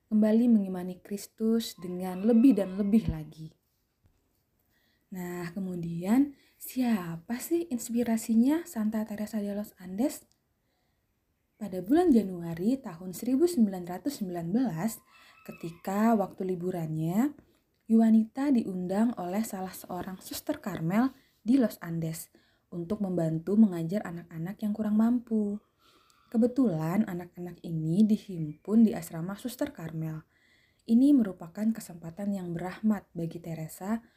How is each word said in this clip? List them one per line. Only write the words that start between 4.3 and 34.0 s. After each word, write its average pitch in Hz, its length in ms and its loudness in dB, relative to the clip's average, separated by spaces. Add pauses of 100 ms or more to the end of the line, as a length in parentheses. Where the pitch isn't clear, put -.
Nah, 175 440 -10
kemudian 185 840 0 (200)
siapa 220 840 -4
sih 339 280 -2
inspirasinya 233 960 2
Santa 214 400 -4
Teresa 208 360 -6
de 202 120 -4
los 208 280 -8
Andes? 202 440 -4 (1300)
Pada 185 240 -8
bulan 302 320 4
Januari 185 640 2
tahun 185 400 -12
seribu 269 320 2
sembilan 202 400 2
ratus 214 320 -6
sembilan 175 320 -6
belas, 214 480 -2 (480)
ketika 196 640 0
waktu 196 320 -2
liburannya, 175 880 -2 (560)
Juanita 226 640 4
diundang 196 640 0
oleh 180 240 -4
salah 185 320 -8
seorang 185 480 -10
suster - 400 -8
Karmel 196 480 0 (320)
di 247 160 4
Los 220 240 2
Andes 165 480 -6 (400)
untuk 180 320 -6
membantu 170 560 0
mengajar 185 480 4
anak-anak 170 560 -10
yang 208 160 -4
kurang 208 160 -2
mampu. 220 640 2 (720)
Kebetulan 220 800 2
anak-anak 175 560 -10
ini 165 400 2
dihimpun 196 800 2
di 202 80 4
asrama 170 400 -8
suster 254 400 -8
Karmel. 160 480 -8 (640)
Ini 269 320 6
merupakan 190 560 -2
kesempatan 175 640 -8
yang 175 160 -6
berahmat 185 640 -2
bagi 165 240 -6
Teresa 175 640 -8 (120)